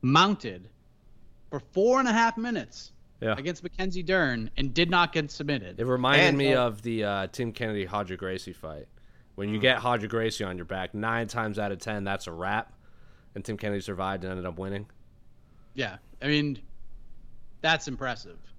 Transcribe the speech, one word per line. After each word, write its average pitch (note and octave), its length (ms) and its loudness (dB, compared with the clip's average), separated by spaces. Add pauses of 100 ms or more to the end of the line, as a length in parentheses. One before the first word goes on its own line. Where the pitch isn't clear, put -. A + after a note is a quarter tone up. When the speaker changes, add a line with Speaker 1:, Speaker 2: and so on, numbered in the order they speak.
Speaker 1:
mounted C3 640 4 (800)
for C#3 100 -6
four A#3+ 400 4
and B3+ 80 4
a A3+ 60 4
half A3+ 240 6
minutes A3 540 -6 (300)
Speaker 2:
Yeah. A2 160 2
Speaker 1:
against D#3 260 -6
Mackenzie F#3 400 -4
Dern C#3 540 2
and C3+ 160 2
did E3+ 160 4
not F3 240 4
get D3+ 180 0
submitted. A#2 480 -4
Speaker 2:
It A2+ 60 0
reminded B2+ 440 6
Speaker 3:
And, D3 80 4
Speaker 2:
me C#3 160 4
Speaker 3:
uh, B2 140 6
Speaker 2:
of G#2+ 140 -4
the, A2+ 220 -2
uh, G2+ 240 0
Tim A#2 240 -4
Kennedy, G#2+ 340 -2
Roger F#2 320 -4
Gracie F#2 360 -6
fight. D#2 340 -14 (480)
When G2+ 140 -4
you G#2+ 100 0
Speaker 3:
Mm. - 20 0
Speaker 2:
get B2+ 220 4
Roger A#2 240 2
Gracie A2+ 360 -2
on F#2 140 -4
your F2 80 -8
back, F#2 280 -6
nine A2+ 340 -2
times G#2+ 320 -4
out G#2 120 -2
of F#2 80 -6
ten, G#2 240 -6
that's G2 240 -4
a F2 40 -10
wrap. F#2+ 420 -4 (600)
And G2+ 100 -10
Tim G#2+ 120 -6
Kennedy G2+ 240 -4
survived F#2+ 420 -4
and F#2 80 -6
ended F2+ 140 -6
up E2+ 140 -6
winning. G2 280 -6 (840)
Speaker 1:
Yeah. G#2 240 -6 (240)
I C3+ 60 -4
mean, D3 320 0 (1000)
that's D#3+ 260 2
impressive. A#2+ 500 -8 (220)